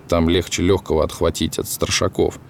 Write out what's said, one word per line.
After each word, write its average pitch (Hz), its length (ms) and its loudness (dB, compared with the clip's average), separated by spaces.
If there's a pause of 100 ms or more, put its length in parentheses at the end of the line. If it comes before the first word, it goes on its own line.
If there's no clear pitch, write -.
там 82 220 2
легче 90 320 0
легкого 87 420 2
отхватить 80 540 -2
от - 100 -4
старшаков – - 720 -2 (100)